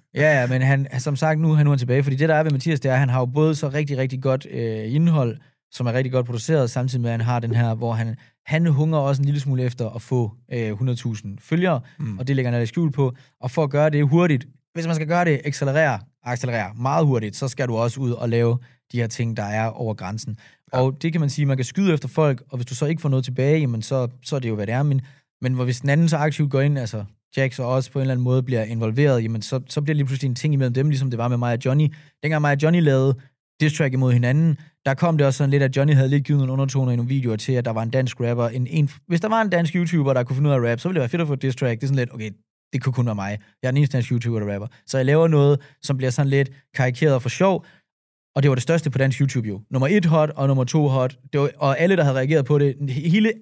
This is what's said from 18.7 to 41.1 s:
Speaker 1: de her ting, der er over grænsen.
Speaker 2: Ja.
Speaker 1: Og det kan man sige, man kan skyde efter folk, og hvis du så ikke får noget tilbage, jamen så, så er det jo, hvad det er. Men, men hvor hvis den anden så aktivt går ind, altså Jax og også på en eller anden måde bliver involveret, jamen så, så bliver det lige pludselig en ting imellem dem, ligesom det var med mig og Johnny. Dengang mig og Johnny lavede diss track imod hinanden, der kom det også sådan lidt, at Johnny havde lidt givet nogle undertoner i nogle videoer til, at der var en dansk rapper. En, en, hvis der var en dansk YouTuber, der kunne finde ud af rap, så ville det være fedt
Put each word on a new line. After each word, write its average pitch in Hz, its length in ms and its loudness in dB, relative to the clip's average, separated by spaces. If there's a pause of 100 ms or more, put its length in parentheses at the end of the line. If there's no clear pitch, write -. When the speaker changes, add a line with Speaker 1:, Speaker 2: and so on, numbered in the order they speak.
Speaker 1:
de - 80 -6
her 117 60 -2
ting, 117 300 -4
der 107 60 -6
er 107 240 -2
over 110 280 -6
grænsen. 107 420 -8 (380)
Speaker 2:
Ja. 127 60 2
Speaker 1:
Og 135 220 0
det 165 100 -2
kan 170 80 -2
man 147 100 0
sige, 147 160 0
man 135 100 0
kan 131 80 -2
skyde 190 280 0
efter 143 160 -2
folk, 143 420 0
og 135 60 -10
hvis 123 100 -6
du - 80 -12
så 143 120 -2
ikke 160 160 -2
får 151 60 0
noget 131 160 2
tilbage, 131 360 0
jamen 117 220 -2
så, 127 260 -2 (160)
så 156 120 -6
er 135 40 -2
det 120 80 -4
jo, 113 60 -2
hvad 104 120 -4
det 110 80 -4
er. 131 80 0
Men, 139 180 0 (420)
men 127 120 -2
hvor 127 100 -2
hvis 123 160 -2
den 135 100 -4
anden 165 180 4
så 160 80 2
aktivt 147 340 0
går 135 100 0
ind, 143 180 0
altså 110 260 -6 (320)
Jax 135 220 -2
og 127 100 -4
også 127 240 -2
på 139 60 -4
en - 20 -2
eller 135 140 0
anden 123 100 -2
måde 127 180 2
bliver 120 200 -2
involveret, 113 600 0
jamen 113 200 -4
så, 131 260 -6
så - 120 -4
bliver 147 140 -2
det - 20 0
lige 143 100 0
pludselig 131 220 -4
en 123 60 -2
ting 151 200 -2
imellem 131 200 0
dem, 135 140 2
ligesom 135 220 0
det 120 80 -6
var 117 100 -2
med 123 80 0
mig 120 160 0
og 120 120 -4
Johnny. 147 300 2 (280)
Dengang 156 180 0
mig 147 160 2
og 139 60 -2
Johnny 165 200 4
lavede 135 320 4 (460)
diss 151 160 2
track 135 180 0
imod 127 180 2
hinanden, 139 440 2 (300)
der 135 80 2
kom 165 240 0
det 143 80 4
også 135 120 0
sådan 143 120 2
lidt, 139 120 4
at 131 140 0
Johnny 143 180 4
havde 135 140 6
lidt 143 180 2
givet 147 120 2
nogle 131 140 0
undertoner 131 400 0
i 120 40 0
nogle 120 120 -2
videoer 123 280 -2
til, 110 160 -4
at 123 120 0
der 120 60 -2
var 110 120 -2
en 117 80 -4
dansk 127 300 -2
rapper. 120 280 0
En, 123 180 -4
en, 147 240 0 (180)
hvis 170 120 0
der 214 80 -4
var 226 140 2
en 208 80 0
dansk 170 240 0
YouTuber, 170 400 0
der 123 80 2
kunne 123 140 -4
finde 147 140 2
ud 143 40 4
af 117 180 2
rap, 117 80 -4
så - 80 -4
ville 185 60 -4
det 165 60 0
være 120 80 -2
fedt 165 140 -2